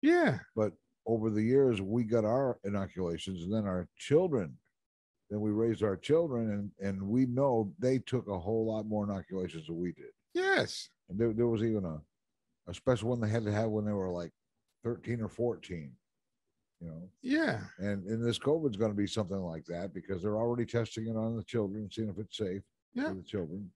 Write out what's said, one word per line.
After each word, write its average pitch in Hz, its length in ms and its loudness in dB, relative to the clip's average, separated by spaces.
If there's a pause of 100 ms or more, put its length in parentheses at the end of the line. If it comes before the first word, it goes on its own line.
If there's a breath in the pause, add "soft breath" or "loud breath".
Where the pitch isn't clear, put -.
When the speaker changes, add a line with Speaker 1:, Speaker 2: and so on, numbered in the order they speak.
Speaker 1:
Yeah. 302 360 6 (160)
Speaker 2:
But 107 200 2 (320)
over 110 240 2
the 107 120 2
years, 123 380 6
we 110 240 0
got 110 200 2
our 123 400 2
inoculations, 92 760 -4
and 92 100 -4
then 110 120 0
our 90 320 -2
children, 139 640 2 (720)
then 104 100 -2
we 107 100 0
raised 110 320 2
our 98 140 2
children, 131 540 2
and, 101 360 -4
and 98 160 -2
we 120 240 4
know 120 520 2
they 127 200 4
took 110 300 -2
a 98 100 -2
whole 110 280 0
lot 110 200 -2
more 107 180 0
inoculations 92 600 -4
than 82 140 -6
we 87 120 -2
did. - 180 -16 (240)
Speaker 1:
Yes. 370 540 0 (200)
Speaker 2:
And 92 100 -8
there, 113 140 2
there 117 140 2
was 113 160 2
even 110 220 2
a, 78 160 -6 (680)
a 90 60 -8
special 117 340 0
one 123 120 0
they 107 100 0
had 113 140 2
to 104 80 0
have 110 180 2
when 107 160 0
they 104 60 0
were, 95 180 -2
like, 87 220 -6 (500)
thirteen 117 400 -4
or 104 60 -2
fourteen, 90 640 -4 (880)
you 170 80 -10
know? 165 200 -12 (140)
Speaker 1:
Yeah. 262 380 0 (180)
Speaker 2:
And, 98 280 -2
and 113 160 -2
this 117 160 0
covid's 143 380 0
gonna 107 160 2
be 101 140 0
something 98 340 -2
like 82 240 -6
that, 87 300 -6
because 92 280 -6
they're 104 140 0
already 120 300 0
testing 113 400 -2
it 113 100 -2
on 113 200 -2
the 104 80 -6
children, 104 460 -2
seeing 110 200 -4
if 87 80 -8
it's 104 180 -10
safe 98 260 -4 (300)
Speaker 1:
Yeah. 269 160 -4
Speaker 2:
for 190 60 -4
the 185 80 -10
children. 180 540 -6